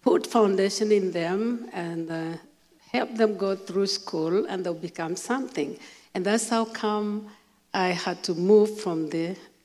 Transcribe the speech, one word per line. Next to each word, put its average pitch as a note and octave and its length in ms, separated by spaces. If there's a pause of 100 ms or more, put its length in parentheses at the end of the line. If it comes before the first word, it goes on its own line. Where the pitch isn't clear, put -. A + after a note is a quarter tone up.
put B3+ 240
foundation G3+ 640
in F#3+ 200
them G3 600
and, E3+ 380
uh, E3 260 (560)
help B3 240
them G#3+ 220
go G3 180
through F#3+ 300
school, F3 580
and F#3 180
they'll F3 120
become E3 420
something." - 640 (360)
And F#3 120
that's A3 240
how A3+ 160
come G#3+ 640 (440)
I F#3 160
had F3+ 360
to F3+ 100
move G#3 440
from D#3+ 300
the E3+ 280 (280)